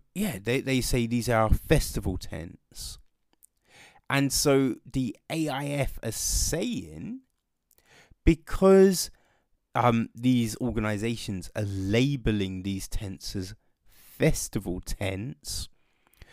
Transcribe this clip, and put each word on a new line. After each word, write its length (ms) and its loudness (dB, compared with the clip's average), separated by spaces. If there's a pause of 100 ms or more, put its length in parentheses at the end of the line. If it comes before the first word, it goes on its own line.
(140)
yeah, 260 -4
they, 200 0
they 200 0
say 280 0
these 200 -2
are 140 4
our 100 4
festival 640 2
tents. 840 -14 (1080)
And 240 2
so 440 4 (140)
the 260 -2 (120)
A 200 -2
I 180 -4
F 380 -4
are 80 -4
saying, 1080 -4 (1000)
because, 840 6 (640)
um, 400 2
these 440 0
organizations 1000 -4
are 60 -2
labeling 1000 0
these 240 -6
tents 480 -8
as 220 -8 (340)
festival 920 -2
tents, 880 -6 (640)